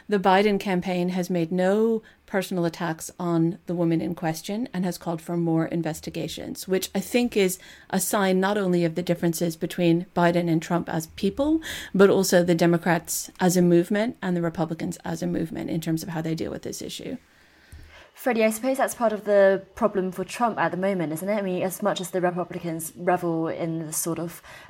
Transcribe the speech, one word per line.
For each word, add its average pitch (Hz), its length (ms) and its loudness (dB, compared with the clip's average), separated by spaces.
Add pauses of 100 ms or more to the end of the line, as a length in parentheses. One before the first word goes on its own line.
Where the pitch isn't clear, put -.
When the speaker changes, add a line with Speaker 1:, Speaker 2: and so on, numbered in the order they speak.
Speaker 1:
The 208 100 2
Biden 196 400 4
campaign 180 520 -2
has 180 200 -2
made 170 220 0
no 214 500 2 (240)
personal 185 380 -2
attacks 165 540 -4
on 170 480 0
the 175 80 -4
woman 165 260 0
in 180 140 -4
question 180 580 -6
and 180 120 -2
has 175 140 -4
called 165 220 -6
for 175 160 -6
more 165 300 2
investigations, - 1000 -6
which 185 260 -2
I 190 60 -2
think 240 360 0
is 185 220 2 (320)
a - 80 -2
sign 190 400 2
not 196 200 2
only 180 260 2
of 160 100 -2
the 175 80 -2
differences 170 540 0
between 170 580 2
Biden 175 360 4
and 160 100 4
Trump 170 280 -2
as 160 200 -4
people, 294 540 0 (320)
but 196 160 8
also 180 340 4
the 175 100 4
Democrats 170 760 0 (100)
as 185 160 4
a 180 60 6
movement 180 580 2
and 180 160 -2
the 170 60 -2
Republicans 165 600 -4
as 165 180 -6
a - 40 -4
movement 170 440 -4
in 170 100 -4
terms 160 220 -2
of 180 80 -10
how 165 100 -4
they 160 140 -4
deal - 160 -6
with - 120 -10
this - 200 -10
issue. - 340 -10 (1000)
Speaker 2:
Freddie, 233 260 0
I 220 60 4
suppose 262 280 -2
that's 220 180 0
part 226 160 2
of 202 120 -6
the 196 380 6 (140)
problem 196 340 0
for 185 140 -6
Trump 226 340 -2
at 165 140 0
the 175 40 -4
moment, 180 360 -2
isn't 170 160 -4
it? 214 80 0
I 208 40 -2
mean, 185 220 -2
as 190 220 -4
much 196 160 0
as 180 100 -6
the 185 100 -2
Republicans 170 760 -4
revel 175 500 0
in 165 400 -4
the 156 60 -10
sort 160 260 -4
of 170 240 -10 (280)